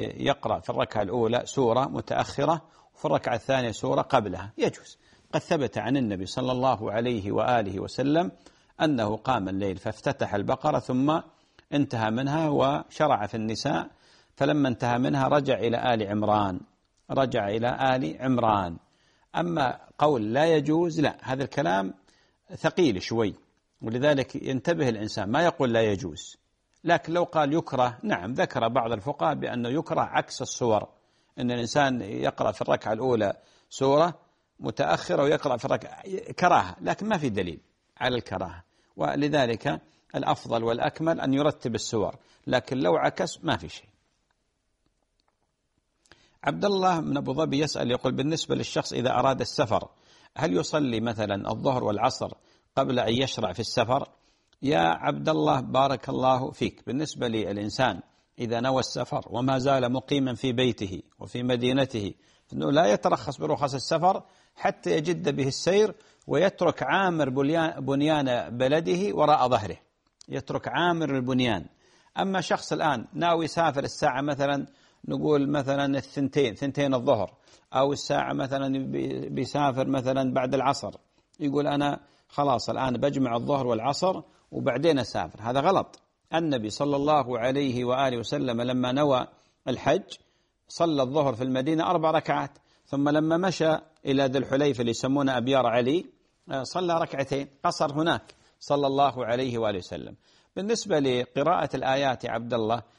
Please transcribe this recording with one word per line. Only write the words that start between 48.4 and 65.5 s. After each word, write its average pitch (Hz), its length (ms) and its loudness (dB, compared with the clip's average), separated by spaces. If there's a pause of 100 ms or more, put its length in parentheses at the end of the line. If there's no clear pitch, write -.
للشخص 131 380 -4
إذا 123 180 0
أراد 131 300 2
السفر، 117 480 0 (480)
هل 151 200 0
يصلي 143 440 0
مثلًا 104 500 -2
الظهر 127 340 0
والعصر 110 440 0 (480)
قبل 135 220 2
أن 113 140 2
يشرع 120 400 -2
في - 80 -8
السفر؟ 120 480 0 (540)
يا 151 180 2
عبد 147 480 0
الله، 151 320 2
بارك 131 480 0
الله 131 420 0
فيك، - 360 -4
بالنسبة 131 420 -4
للإنسان 104 720 -2 (380)
إذا 117 220 -2
نوى 131 200 0
السفر 131 460 -4
وما 131 320 0
زال 127 340 2
مقيماً 131 420 0
في 127 180 -2
بيته 113 500 0 (160)
وفي 123 240 -10
مدينته، 123 720 0 (320)
فإنه 147 240 -4
لا 151 160 6
يترخص 180 540 0
برخص 143 340 -2
السفر 170 480 0 (340)
حتى 175 400 -2
يجد 160 400 -2
به 139 120 0
السير 190 460 2 (320)